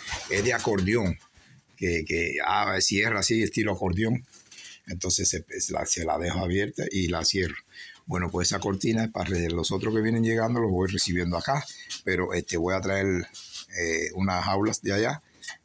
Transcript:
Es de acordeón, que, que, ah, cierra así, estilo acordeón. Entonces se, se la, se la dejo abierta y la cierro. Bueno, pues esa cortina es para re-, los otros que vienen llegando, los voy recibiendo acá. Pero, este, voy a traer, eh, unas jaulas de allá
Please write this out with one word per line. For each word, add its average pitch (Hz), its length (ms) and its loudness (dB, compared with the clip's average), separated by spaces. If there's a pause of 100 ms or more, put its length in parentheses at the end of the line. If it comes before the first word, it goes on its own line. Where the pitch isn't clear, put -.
(300)
Es 101 120 4
de 120 100 2
acordeón, 104 640 2 (600)
que, 85 280 0
que, 82 400 0
ah, 98 360 2
cierra 104 400 2
así, 113 200 2
estilo 104 320 0
acordeón. 104 540 0 (640)
Entonces 87 400 0
se, - 160 -2 (160)
se - 120 -4
la, 73 140 -2
se 85 180 -2
la 78 140 0
dejo 85 220 0
abierta 95 500 0
y 92 160 0
la 82 180 0
cierro. 87 300 0 (500)
Bueno, 90 280 -2
pues 87 160 2
esa 101 100 0
cortina 110 460 0
es 110 80 -2
para 92 180 -2
re-, 85 180 0
los 85 220 0
otros 107 240 0
que 110 60 2
vienen 113 240 2
llegando, 113 340 2
los 110 140 2
voy 92 180 2
recibiendo 87 460 0
acá. 139 280 0 (380)
Pero, 90 320 0
este, 87 220 -2
voy 87 180 2
a 95 60 0
traer, 98 260 0 (720)
eh, 82 340 0
unas 92 300 2
jaulas 98 380 0
de 98 100 -2
allá 117 300 0 (420)